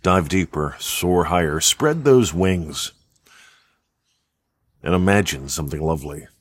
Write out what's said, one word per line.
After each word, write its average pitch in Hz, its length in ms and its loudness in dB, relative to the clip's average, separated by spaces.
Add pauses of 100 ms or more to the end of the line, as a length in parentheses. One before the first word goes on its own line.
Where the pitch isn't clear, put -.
Dive 92 260 2
deeper, 76 520 -2
soar 87 460 0
higher, 82 340 0
spread 151 440 0
those 127 300 6
wings, 87 600 -2 (1900)
and 85 140 -2
imagine 90 540 0
something 73 300 -8
lovely 76 480 -6 (140)